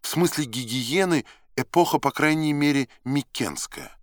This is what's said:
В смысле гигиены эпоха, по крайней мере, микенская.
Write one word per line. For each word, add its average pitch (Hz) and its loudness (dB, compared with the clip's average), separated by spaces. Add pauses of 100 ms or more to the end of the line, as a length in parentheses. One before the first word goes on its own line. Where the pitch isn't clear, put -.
В - -10
смысле 160 2
гигиены 127 0 (320)
эпоха, 160 2
по 139 0
крайней 156 2
мере, 143 2 (160)
микенская. - -6